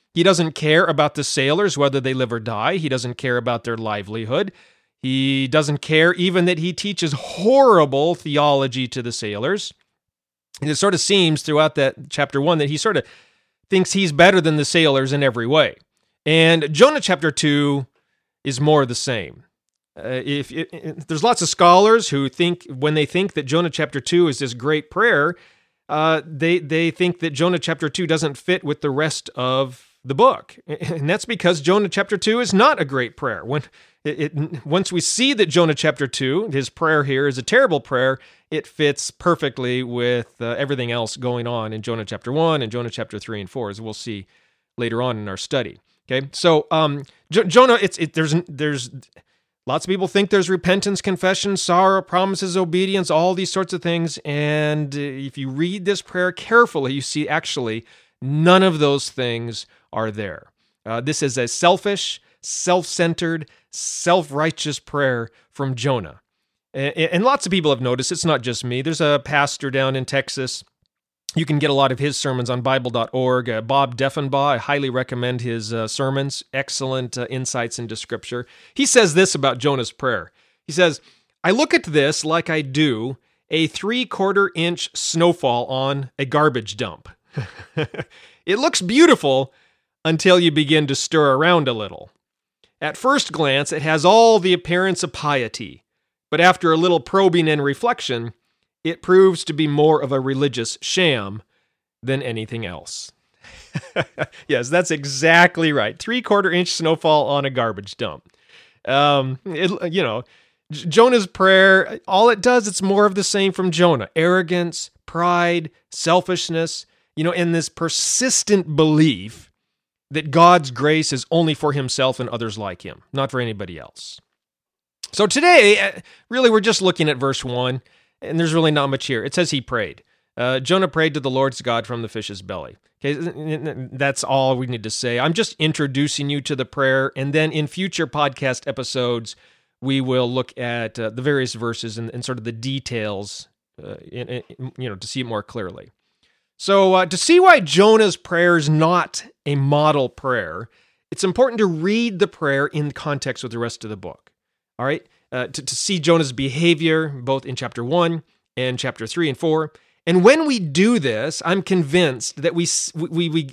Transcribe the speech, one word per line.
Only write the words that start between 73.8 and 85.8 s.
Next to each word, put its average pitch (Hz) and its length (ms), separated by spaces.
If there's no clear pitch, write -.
Deffinbaugh, 139 580
I - 20
highly 139 320
recommend 123 540
his, 117 320
uh, 113 120
sermons. 135 560
Excellent, 131 640
uh, 123 100
insights 127 500
into 113 180
Scripture. 123 500
He 269 120
says 208 260
this 185 220
about 135 240
Jonah's 131 340
prayer. 110 400
He 165 60
says, 165 300
"I 170 60
look 294 240
at 320 100
this 147 400
like 160 240
I 156 140
do 131 560
a 160 160
three-quarter 196 880
inch 170 420
snowfall 165 720
on 135 520